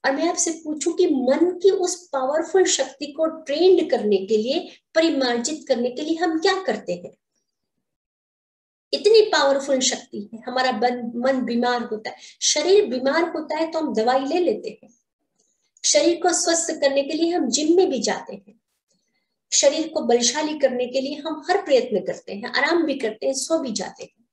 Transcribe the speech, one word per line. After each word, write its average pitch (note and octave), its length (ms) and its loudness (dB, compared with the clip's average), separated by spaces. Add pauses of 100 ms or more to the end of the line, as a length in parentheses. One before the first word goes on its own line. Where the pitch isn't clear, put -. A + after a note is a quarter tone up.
और C4+ 80 2
मैं D#4+ 160 0
आपसे E4+ 220 -2
पूछूं D#4 420 -6
कि F4 140 2
मन D4+ 560 2
की G4 80 8
उस F4+ 380 -2
powerful D4+ 560 2
शक्ति C#4+ 420 -2
को D#4+ 200 -2
trained E4 640 2
करने G#3 260 2
के F#3+ 200 0
लिए, C4 320 -2 (260)
परिमार्जित C#4 760 0
करने A#3+ 220 0
के D4+ 120 -10
लिए E4 140 -2
हम E4 240 -2
क्या F#4+ 220 0
करते G#3 300 -4
हैं? - 240 -10 (1800)
इतनी G4+ 340 6
powerful C#4 540 2
शक्ति - 540 -4
है। - 120 -16
हमारा B3+ 260 0
बन-, A#3+ 420 -2
मन B3+ 280 0
बीमार A#3+ 400 0
होता - 280 -8
है, - 60 -18 (240)
शरीर F4+ 460 4
बीमार C#4 420 0
होता D4+ 280 -6
है D#4+ 160 -2
तो D#4+ 60 -2
हम C4+ 160 -4
दवाई B3+ 300 2
ले D#4+ 140 -2
लेते - 440 -2
हैं। - 120 -20 (920)
शरीर E4 380 2
को F4+ 100 2
स्वस्थ E4 480 -2
करने C#4 220 2
के D#4+ 100 -4
लिए E4 180 0
हम D#4 180 0
जिम D#4 280 2
में F4+ 140 4
भी B3 100 -2
जाते G3+ 340 -6
हैं, - 260 -20 (920)
शरीर D4+ 360 2
को D#4 120 -4
बलशाली C4+ 580 0
करने B3 280 0
के B3+ 140 -2
लिए C#4+ 140 -6
हम D4+ 360 -8
हर G4 140 2
प्रयत्न A#3 360 2
करते - 340 -10
हैं, G3+ 100 -12
आराम D#4 380 0
भी C#4+ 120 0
करते A3 320 -6
हैं, C4+ 80 0
सो D#4+ 240 -2
भी B3+ 140 -4
जाते - 320 -8
हैं। - 280 -20